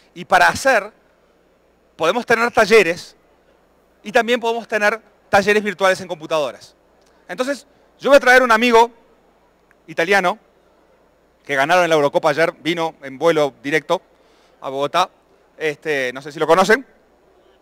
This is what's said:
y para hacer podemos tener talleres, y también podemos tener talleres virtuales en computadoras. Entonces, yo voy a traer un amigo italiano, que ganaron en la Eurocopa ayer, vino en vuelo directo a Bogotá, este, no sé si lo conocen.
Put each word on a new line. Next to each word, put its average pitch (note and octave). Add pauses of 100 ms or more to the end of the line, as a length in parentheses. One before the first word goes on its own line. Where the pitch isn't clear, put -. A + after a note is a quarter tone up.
(140)
y F3
para F3
hacer G#3+ (1040)
podemos G3+
tener A#3
talleres, F#3+ (880)
y G#3
también A#3+
podemos A3+
tener G#3+ (260)
talleres G#3
virtuales F#3+
en F#3+
computadoras. D#3 (500)
Entonces, B3+ (320)
yo B3
voy C#4
a -
traer B3+
un A#3+
amigo A#3 (960)
italiano, F#3 (1080)
que C#3+
ganaron E3
en E3
la D#3+
Eurocopa D3+
ayer, E3
vino E3
en C3+
vuelo D3+
directo D3 (600)
a C#3+
Bogotá, C#3+ (480)
este, C#3+
no C3
sé D3+
si D3
lo E3
conocen. G3 (760)